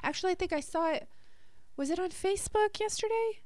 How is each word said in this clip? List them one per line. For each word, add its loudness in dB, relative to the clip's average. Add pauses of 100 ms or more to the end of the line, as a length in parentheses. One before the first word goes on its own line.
Actually, 2
I 4
think 0
I 2
saw 0
it. -2 (680)
Was 0
it 2
on 0
Facebook 2
yesterday? 0